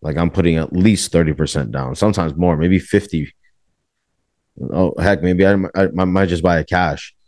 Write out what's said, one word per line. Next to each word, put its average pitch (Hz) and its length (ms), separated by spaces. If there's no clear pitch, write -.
Like, 76 160
I'm 85 140
putting 85 260
at 80 160
least 92 380
thirty 82 220
percent 71 380
down, 67 240
sometimes 92 400
more, 85 220
maybe 90 220
fifty. 87 540
Oh, 90 260
heck, 87 220
maybe 90 240
I, 98 80
I, 95 120
I 92 80
might 92 220
just 85 160
buy 85 160
it 76 80
cash. 87 480